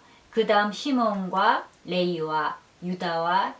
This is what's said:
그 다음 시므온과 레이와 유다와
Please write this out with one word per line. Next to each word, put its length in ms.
그 160
다음 240
시므온과 960
레이와 720
유다와 800